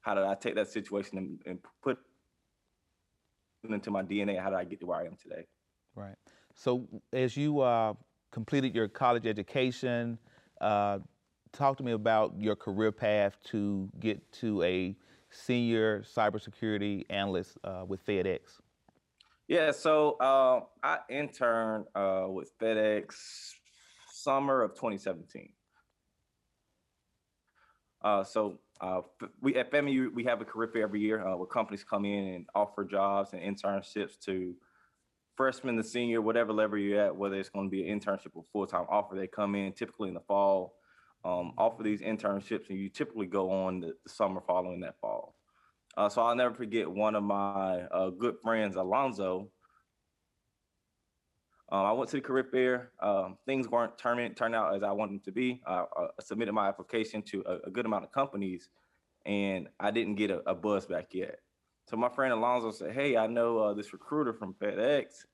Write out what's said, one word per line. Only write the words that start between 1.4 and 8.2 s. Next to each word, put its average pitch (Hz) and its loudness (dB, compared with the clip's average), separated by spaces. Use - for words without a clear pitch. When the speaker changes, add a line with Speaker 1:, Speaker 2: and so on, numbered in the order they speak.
Speaker 1:
and 92 -10
put 135 -2
it 110 -6
into 104 -4
my 98 0
D 98 -2
N 101 0
A? 98 0
How 92 -2
did 95 -2
I 90 -2
get 92 -10
to 87 -10
where 87 -2
I 82 -4
am 82 -12
today? - -14
Speaker 2:
Right. 98 -14
So 127 0
as 127 0
you, 147 2
uh, 117 4